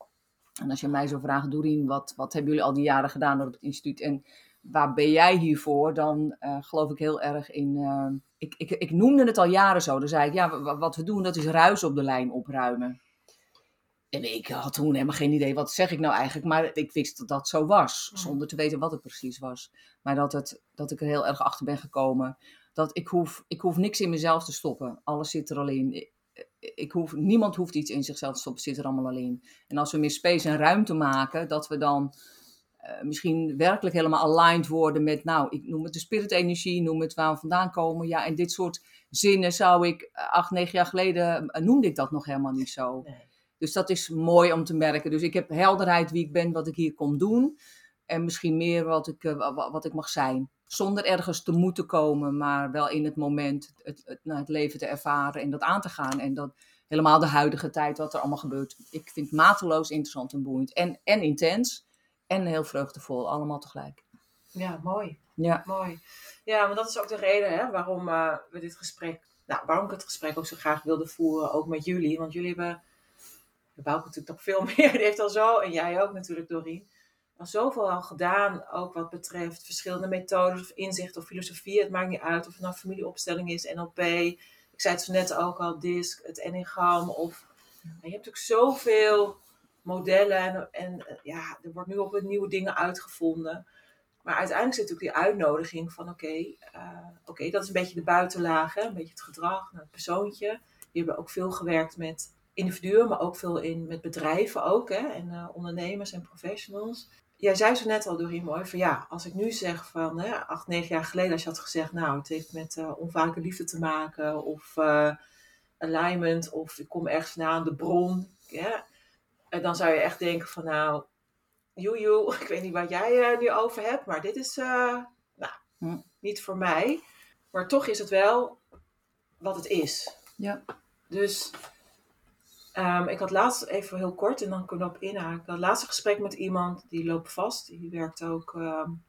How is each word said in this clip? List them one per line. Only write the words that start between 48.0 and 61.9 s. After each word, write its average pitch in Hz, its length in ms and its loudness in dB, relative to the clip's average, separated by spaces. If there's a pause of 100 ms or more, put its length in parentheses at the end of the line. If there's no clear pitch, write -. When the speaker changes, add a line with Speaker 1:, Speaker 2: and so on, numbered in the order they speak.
Speaker 1:
En 170 180 -2
misschien 165 320 0
meer 170 280 2
wat 160 240 0
ik, 156 160 -12
eh, 156 120 0
wa-, 135 180 -2
wa-, 135 160 -4
wat 156 140 -6
ik 151 80 -6
mag 156 160 -6
zijn. 131 420 -2 (160)
Zonder 202 380 -2
ergens 180 380 0
te 170 100 -2
moeten 175 340 2
komen, 147 500 2
maar 143 340 0
wel 147 180 0
in 151 160 0
het 151 120 -2
moment 147 560 -2 (100)
het, 147 220 -14
het, - 180 -16
nou, 156 160 -6
het 143 100 -6
leven 151 300 -2
te - 80 -6
ervaren 143 560 -2
en 143 80 -2
dat 143 100 -4
aan 190 200 2
te 190 80 -6
gaan. 135 320 -4
En 135 140 -2
dat 143 200 -8 (340)
helemaal 156 300 8
de 160 80 6
huidige 151 440 2
tijd, 147 280 -2
wat 151 160 -6
er 123 60 -4
allemaal 139 180 -4
gebeurt. 139 380 -8 (140)
Ik 160 200 -14
vind 147 160 -8
het 147 80 -6
mateloos 165 560 6
interessant 143 420 -6
en 143 100 -4
boeiend. 131 300 -2
En, 175 320 0
en 208 180 4
intens. 170 640 2 (400)